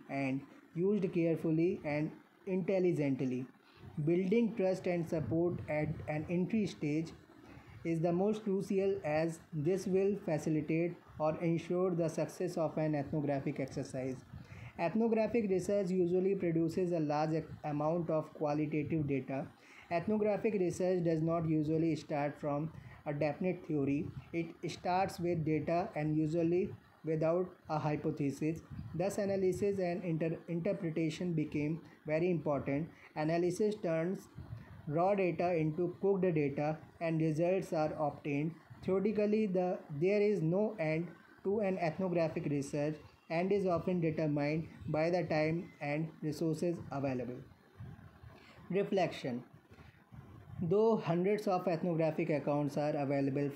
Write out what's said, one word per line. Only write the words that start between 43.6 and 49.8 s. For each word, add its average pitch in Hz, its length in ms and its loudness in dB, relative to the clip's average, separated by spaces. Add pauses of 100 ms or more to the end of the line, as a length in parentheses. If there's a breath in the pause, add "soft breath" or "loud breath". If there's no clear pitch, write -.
often 180 340 0
determined 156 680 0 (200)
by 156 200 2
the 175 160 2
time 160 460 0 (100)
and 151 280 -2 (140)
resources 160 540 0 (140)
available. 127 460 -4 (1300 loud breath)
Reflection. 170 720 0 (1200 loud breath)